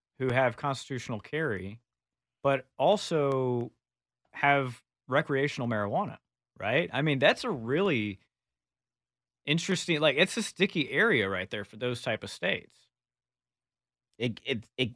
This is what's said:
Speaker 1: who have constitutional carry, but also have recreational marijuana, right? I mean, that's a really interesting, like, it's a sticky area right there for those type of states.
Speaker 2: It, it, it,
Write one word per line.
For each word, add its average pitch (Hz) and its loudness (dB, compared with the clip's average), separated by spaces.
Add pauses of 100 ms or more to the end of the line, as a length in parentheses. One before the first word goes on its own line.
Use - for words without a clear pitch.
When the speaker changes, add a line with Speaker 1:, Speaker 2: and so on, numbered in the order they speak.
(180)
Speaker 1:
who 131 0
have 127 2
constitutional 131 -6
carry, 113 -6 (640)
but 139 2 (140)
also 135 2 (600)
have 139 2 (280)
recreational 139 0
marijuana, 113 -2 (420)
right? 139 0
I 135 -2
mean, 147 2
that's 160 4
a 247 -2
really 123 0 (1300)
interesting, 165 0
like, 147 4
it's 180 2
a 220 0
sticky 170 -2
area 139 2
right 95 -4
there 104 -6
for - -18
those 123 -4
type 110 -4
of 101 -10
states. - -6 (1400)
Speaker 2:
It, 113 -4
it, 123 -4 (140)
it, 127 -2